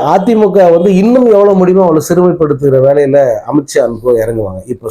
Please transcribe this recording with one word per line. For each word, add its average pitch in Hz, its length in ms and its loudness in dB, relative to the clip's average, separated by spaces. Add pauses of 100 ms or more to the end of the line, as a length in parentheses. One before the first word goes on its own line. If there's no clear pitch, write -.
அதிமுக 190 640 2
வந்து 175 240 2
இன்னும் 240 320 2
எவ்வளவு 202 300 2
முடியுமோ 185 260 2
அவ்வளவு 156 260 0
சிறுமைப்படுத்துகிற 151 720 0
வேலையில 139 480 2 (160)
அமித்ஷா 139 320 -4
அனுப்ப 120 340 -2
இறங்குவாங்க. 110 540 -4
இப்போ 117 240 -12